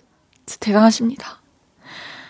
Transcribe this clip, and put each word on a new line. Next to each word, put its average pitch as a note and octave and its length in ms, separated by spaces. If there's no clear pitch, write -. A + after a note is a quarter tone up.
진짜 - 160
대단하십니다. A3 800